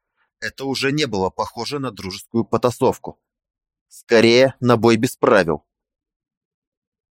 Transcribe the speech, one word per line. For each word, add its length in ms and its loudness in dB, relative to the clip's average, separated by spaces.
Это 260 -10
уже 260 -4
не 140 -2
было 240 -2
похоже 480 -8
на 120 -8
дружескую 540 -6
потасовку. 720 -2
Скорее, 720 2
на 160 2
бой 220 4
без 180 -4
правил. 480 2